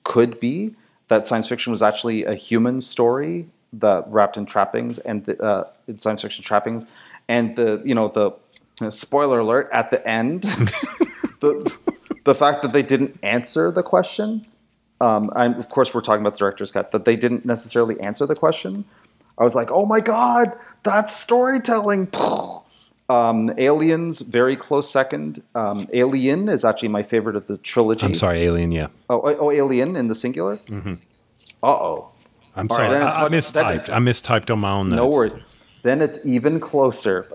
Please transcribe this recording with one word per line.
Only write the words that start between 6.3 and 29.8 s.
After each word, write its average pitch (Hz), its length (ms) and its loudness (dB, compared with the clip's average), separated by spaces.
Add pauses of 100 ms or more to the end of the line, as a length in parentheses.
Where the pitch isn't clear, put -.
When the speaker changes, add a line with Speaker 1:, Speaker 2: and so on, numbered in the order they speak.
Speaker 1:
trappings. 110 400 -2 (440)
And 117 280 0
the, 110 280 0
you 131 120 2
know, 110 180 2
the, 104 160 2 (560)
uh, 104 60 -4
spoiler 139 480 0
alert 120 320 2
at 117 180 0
the - 180 0
end, 123 340 -2
<laughs> - 1000 -4
the, - 320 0 (520)
the 139 120 6
fact 147 260 2
that 123 100 -4
they 139 120 4
didn't 135 400 0
answer 123 480 0
the 180 100 0
question. 208 640 0 (560)
Um, 107 320 2
and 120 220 2
of 120 140 -10
course, 131 240 2
we're 117 80 -2
talking 107 180 2
about 104 140 0
the - 60 -20
director's 101 300 -2
cut, - 220 -4
that 107 140 0
they 117 100 4
didn't 120 300 0
necessarily 117 540 0
answer 107 260 -4
the 151 100 0
question. - 480 -2 (540)
I 120 60 4
was 120 100 4
like, 120 160 -2
"Oh 185 160 2
my 214 140 4
God, 233 520 2 (320)
that's 214 320 0
storytelling." 233 920 0 (1000)
Um, 117 500 2
Aliens, 156 640 2
very 123 360 2
close 143 340 -2
second. 147 520 -2 (120)
Um, 104 380 -4
Alien 135 560 2
is 143 160 0
actually 110 240 0
my 104 140 0
favorite 107 320 -2
of 101 140 -6
the 104 100 -6
trilogy. 110 460 2
Speaker 2:
I'm 98 100 0
sorry, 85 280 2
Alien, 85 280 2
yeah. 82 160 -2 (220)
Speaker 1:
Oh, 123 160 0
oh, 147 160 2
oh, 147 100 2
Alien 139 460 2